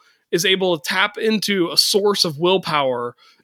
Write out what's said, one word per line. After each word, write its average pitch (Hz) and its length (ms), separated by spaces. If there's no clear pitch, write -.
is 170 120
able 185 340
to - 80
tap 202 320
into 202 540
a 147 60
source 202 480
of 151 140
willpower 147 760